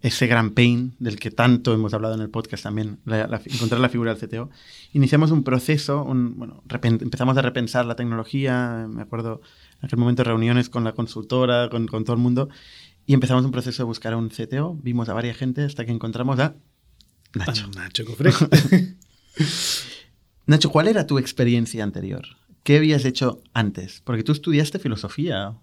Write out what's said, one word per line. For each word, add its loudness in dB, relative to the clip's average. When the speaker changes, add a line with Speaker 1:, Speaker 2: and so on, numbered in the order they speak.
Speaker 1:
Ese 0
gran 4
pain 2
del -4
que -6
tanto 4
hemos 0
hablado -2
en -6
el -8
podcast -8
también, -6
la, -2
la, -4
encontrar -2
la 4
figura -2
del -4
C -10
T -8
O. -12
Iniciamos 4
un 2
proceso, 0
un, -2
bueno, -16
repen-, 0
empezamos 0
a 2
repensar 0
la -4
tecnología, -4
me -10
acuerdo -8
en -8
aquel 0
momento 4
reuniones 2
con -4
la -2
consultora, 0
con, -2
con -4
todo -2
el 0
mundo, 2
y 4
empezamos 4
un -2
proceso -4
de -4
buscar -6
a 0
un -4
C -8
T -4
O, -4
vimos -4
a -4
varias -4
gente -2
hasta -4
que -4
encontramos -2
a 0
Nacho. -4
Speaker 2:
A -12
Nacho -8
Cofré. 2
<laughs> 4
Speaker 1:
Nacho, 6
¿cuál 4
era 2
tu 2
experiencia 0
anterior? -8
¿Qué 6
habías 4
hecho 0
antes? -2
Porque -2
tú 0
estudiaste 0
filosofía. -6